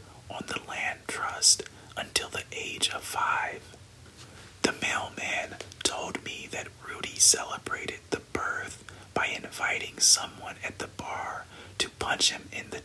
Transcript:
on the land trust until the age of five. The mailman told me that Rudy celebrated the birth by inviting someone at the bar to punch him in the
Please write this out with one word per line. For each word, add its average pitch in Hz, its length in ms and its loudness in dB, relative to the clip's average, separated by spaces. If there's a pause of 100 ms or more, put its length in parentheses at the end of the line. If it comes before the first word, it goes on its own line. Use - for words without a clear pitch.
(300)
on - 160 -6
the - 220 -2
land - 380 -2
trust - 560 6 (340)
until - 320 0
the - 240 -4
age - 380 0
of - 120 -4
five. - 600 2 (1000)
The - 200 4
mailman - 720 -2 (260)
told - 420 0
me - 260 -8
that - 180 -6 (180)
Rudy - 320 -6
celebrated - 840 4 (100)
the - 100 0 (120)
birth - 500 -2 (300)
by - 140 4
inviting - 720 -2
someone - 680 6
at - 140 -6
the - 100 -4
bar - 560 -4 (340)
to - 120 2
punch - 420 4
him - 200 -8
in - 180 -8
the - 140 -6